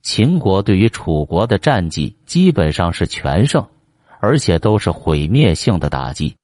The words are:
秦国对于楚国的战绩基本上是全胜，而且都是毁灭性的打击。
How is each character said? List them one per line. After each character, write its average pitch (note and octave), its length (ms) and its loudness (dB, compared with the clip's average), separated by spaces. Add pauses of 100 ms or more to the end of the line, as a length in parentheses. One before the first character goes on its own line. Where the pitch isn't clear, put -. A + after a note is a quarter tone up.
秦 D#3 360 0
国 G2 220 2
对 G2 160 0
于 G#2+ 120 4
楚 D#2 360 -4
国 F2 220 -2
的 G#2+ 100 0
战 G2 320 0
绩 D2+ 260 -6 (120)
基 F3+ 240 2
本 D#2 220 2
上 E2+ 200 -2
是 - 140 -2
全 E2+ 400 0
胜， C3+ 180 0 (560)
而 G#2+ 180 2
且 E2+ 200 0
都 G#2+ 200 2
是 F2+ 120 -2
毁 D2+ 380 -2
灭 A2+ 260 4
性 F#2 240 0
的 D2 100 -2
打 C2+ 240 -6
击。 D2+ 320 -6